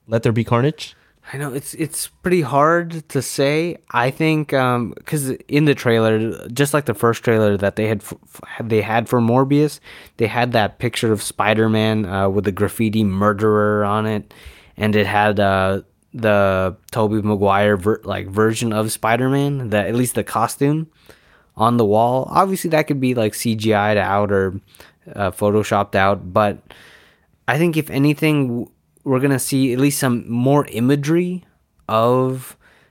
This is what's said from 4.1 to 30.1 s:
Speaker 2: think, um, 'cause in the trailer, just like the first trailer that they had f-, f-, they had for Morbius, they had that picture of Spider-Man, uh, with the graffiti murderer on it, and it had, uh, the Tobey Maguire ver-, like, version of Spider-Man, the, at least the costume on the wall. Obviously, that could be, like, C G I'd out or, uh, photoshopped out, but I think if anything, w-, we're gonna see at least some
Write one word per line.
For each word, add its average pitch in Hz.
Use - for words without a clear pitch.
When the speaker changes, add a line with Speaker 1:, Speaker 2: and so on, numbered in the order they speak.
Speaker 2:
think, 156
um, 123
'cause 143
in 147
the 143
trailer, 113
just 139
like 147
the 117
first 117
trailer 110
that 98
they 110
had 107
f-, -
f-, -
they 110
had 110
for 123
Morbius, 135
they 117
had 120
that 107
picture 117
of 101
Spider-Man, 110
uh, 98
with 98
the 101
graffiti 104
murderer 104
on 107
it, 107
and 107
it 101
had, 104
uh, 98
the 98
Tobey 107
Maguire 101
ver-, 101
like, 95
version 110
of 107
Spider-Man, 131
the, 104
at 101
least 123
the 110
costume 143
on 117
the 117
wall. 117
Obviously, 185
that 156
could 143
be, 127
like, 107
C 117
G 107
I'd 104
out 98
or, 95
uh, 98
photoshopped 104
out, 95
but 104
I 127
think 165
if 147
anything, 147
w-, 120
we're 131
gonna 139
see 131
at 127
least 143
some 120